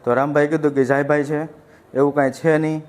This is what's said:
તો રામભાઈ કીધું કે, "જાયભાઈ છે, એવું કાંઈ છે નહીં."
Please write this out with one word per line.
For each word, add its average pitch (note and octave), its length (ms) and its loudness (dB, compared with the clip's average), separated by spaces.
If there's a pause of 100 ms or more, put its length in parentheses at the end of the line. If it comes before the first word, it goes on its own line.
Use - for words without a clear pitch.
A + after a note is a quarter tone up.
તો A#2+ 100 0
રામભાઈ D3 340 2
કીધું D3+ 240 0
કે, C3+ 140 0
"જાયભાઈ C#3 380 0
છે, D3+ 200 -4 (500)
એવું C#3 220 2
કાંઈ C3+ 160 2
છે D#3 260 0
નહીં." D#3 320 -2